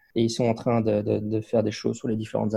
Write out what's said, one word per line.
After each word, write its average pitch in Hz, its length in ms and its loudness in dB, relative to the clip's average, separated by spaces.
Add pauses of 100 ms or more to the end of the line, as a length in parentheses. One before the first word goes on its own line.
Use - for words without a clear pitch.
(160)
Et 117 80 4
ils 113 60 2
sont 120 160 0
en 113 80 2
train 117 280 0
de, 107 200 2
de, 104 180 0
de 107 220 -2
faire 113 220 2
des 107 80 0
choses 113 260 -4
sur - 100 -8
les 110 80 0
différentes 110 420 -2